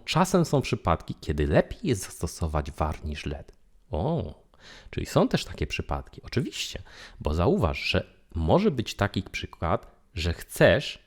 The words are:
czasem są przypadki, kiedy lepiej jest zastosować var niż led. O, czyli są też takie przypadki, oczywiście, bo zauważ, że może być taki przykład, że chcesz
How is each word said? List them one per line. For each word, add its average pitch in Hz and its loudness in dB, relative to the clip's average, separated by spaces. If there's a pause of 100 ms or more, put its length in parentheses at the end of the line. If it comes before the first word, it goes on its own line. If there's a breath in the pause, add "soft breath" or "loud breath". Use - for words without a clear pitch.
czasem 175 4
są 143 2
przypadki, - -2
kiedy 73 0
lepiej - 2
jest 131 -2
zastosować 78 -4
var 78 -4
niż 76 -6
led. 73 -8 (400)
O, 95 -2 (560 loud breath)
czyli - -6
są 160 4
też - -2
takie - -6
przypadki, - -8
oczywiście, - -4 (360 loud breath)
bo 76 -2
zauważ, 87 2
że - -2 (200)
może 131 4
być - -4
taki 101 -2
przykład, - -4 (220)
że 82 -2
chcesz - 2